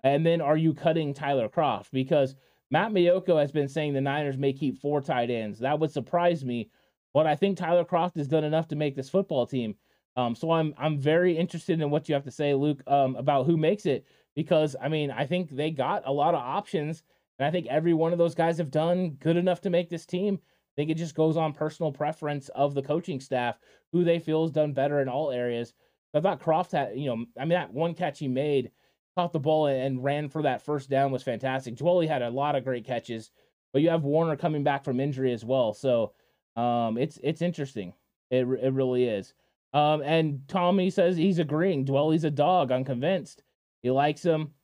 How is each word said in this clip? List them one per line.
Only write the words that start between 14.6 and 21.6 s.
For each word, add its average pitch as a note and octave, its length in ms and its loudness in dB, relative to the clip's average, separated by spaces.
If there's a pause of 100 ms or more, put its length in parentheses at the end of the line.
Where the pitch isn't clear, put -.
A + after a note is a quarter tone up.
I C#3 60 -4
mean, D3+ 220 -2
I B2 160 -2
think F3+ 240 -4
they D3 200 -4
got C#3+ 360 -2
a C3+ 60 -2
lot D3 220 2
of C#3+ 60 0
options, D#3 640 -6 (340)
and C#3 80 0
I D#3 40 2
think F3 180 -4
every D#3 260 2
one E3 180 2
of F3 60 -2
those E3+ 160 2
guys E3 240 0
have D#3 120 -4
done E3+ 400 0 (100)
good E3 160 2
enough F3 260 2
to G3 80 -2
make F3 180 0
this E3 180 -10
team. G3 360 -2
I - 340 -20
think D3 140 -2
it D#3+ 60 0
just D#3+ 180 -6
goes D#3+ 220 2
on D#3+ 160 0
personal D#3 400 -4